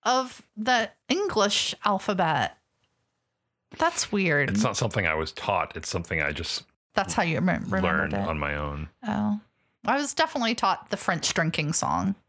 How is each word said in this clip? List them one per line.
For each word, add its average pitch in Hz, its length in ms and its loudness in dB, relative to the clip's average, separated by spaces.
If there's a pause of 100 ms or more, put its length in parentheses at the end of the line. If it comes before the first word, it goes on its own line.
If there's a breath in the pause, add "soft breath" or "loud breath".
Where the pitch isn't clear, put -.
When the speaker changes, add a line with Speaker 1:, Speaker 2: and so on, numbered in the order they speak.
Speaker 1:
of 254 420 0 (100)
the 214 360 0 (180)
English 247 640 2 (100)
alphabet. 175 720 0 (1200)
That's - 320 0
weird. 156 400 2
Speaker 2:
It's 104 120 2
not 110 140 2
something 104 300 2
I 80 80 2
was 80 160 -2
taught. 87 440 -2
It's - 140 -6
something 85 320 -2
I 73 100 0
just - 320 -6 (300)
Speaker 1:
That's 190 220 0
how 214 80 4
you 165 160 0
rem-, 175 300 0
remembered 190 140 0
Speaker 2:
learned 78 300 0
Speaker 1:
it. 98 140 -2
Speaker 2:
on 80 100 -2
my 73 180 -2
own. 73 340 -6 (180)
Speaker 1:
Oh. 208 320 0 (480)
I 240 100 2
was 285 160 -2
definitely 262 400 0
taught 196 380 -2
the 196 60 -2
French - 360 0
drinking 160 400 0
song. 90 400 0 (160)